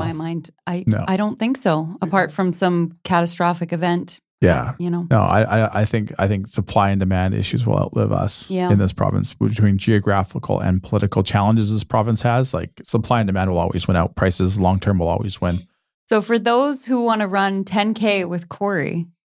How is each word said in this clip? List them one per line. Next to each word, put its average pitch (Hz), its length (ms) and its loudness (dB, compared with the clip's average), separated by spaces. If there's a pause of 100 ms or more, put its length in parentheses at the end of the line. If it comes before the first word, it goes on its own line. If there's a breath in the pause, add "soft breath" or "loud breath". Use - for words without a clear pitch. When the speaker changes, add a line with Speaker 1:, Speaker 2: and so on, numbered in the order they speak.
Speaker 1:
my - 40 -4
mind? 160 380 -8 (160)
I, 180 200 -6
Speaker 2:
No. - 220 0
Speaker 1:
I 190 80 0
don't 214 220 -2
think 247 180 -2
so, 160 460 -2
apart 170 300 0
from 180 200 0
some 175 500 -2
catastrophic 175 680 -2
event. 175 480 -2 (220)
Speaker 2:
Yeah. 82 360 2
Speaker 1:
You 175 120 -4
know? 175 200 -4
Speaker 2:
No, 107 120 4
I, 95 200 4 (220)
I, 104 160 -2
I 107 60 2
think, 107 320 -2
I 98 100 2
think 98 200 -2
supply 98 420 0
and 98 100 2
demand 92 340 2
issues 104 320 -2
will 104 120 2
outlive 107 340 0
us - 380 -4
Speaker 1:
Yeah. 180 200 0
Speaker 2:
in 101 80 6
this 95 140 2
province 98 400 0
between 104 460 2
geographical 98 840 0
and 92 220 0
political 101 400 0
challenges 107 500 2
this 107 120 -2
province 113 380 0
has. 127 300 0
Like, 85 200 -6 (120)
supply 117 360 0
and 104 60 0
demand 95 240 0
will 87 80 2
always 87 300 -2
win 92 80 4
out. 87 200 0
Prices 95 440 2
long-term 92 380 2
will 82 100 0
always 95 320 -4
win. 87 180 0 (480)
Speaker 1:
So 214 160 0
for 233 160 0
those 262 480 0
who 240 160 0
wanna 214 260 0
run 196 360 0
ten 208 280 0
K 208 320 0
with 175 240 -6
Corey 170 580 -4 (200)